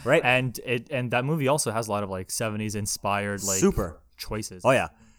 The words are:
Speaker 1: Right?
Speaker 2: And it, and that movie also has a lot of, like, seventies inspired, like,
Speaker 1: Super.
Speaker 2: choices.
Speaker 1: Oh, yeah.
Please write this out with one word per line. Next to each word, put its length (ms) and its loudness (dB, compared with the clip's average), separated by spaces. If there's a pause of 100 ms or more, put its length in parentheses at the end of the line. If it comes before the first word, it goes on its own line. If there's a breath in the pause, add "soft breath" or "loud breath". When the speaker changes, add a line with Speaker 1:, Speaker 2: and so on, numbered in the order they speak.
Speaker 1:
Right? 200 6
Speaker 2:
And 420 2
it, 240 -4
and 220 -2
that 120 2
movie 240 0
also 220 2
has 180 -2
a 20 -2
lot 120 0
of, 80 -6
like, 200 -8
seventies 440 -4
inspired, 680 -2
like, 160 0
Speaker 1:
Super. 400 0 (180)
Speaker 2:
choices. 460 -8
Speaker 1:
Oh, 80 6
yeah. 160 4 (300 soft breath)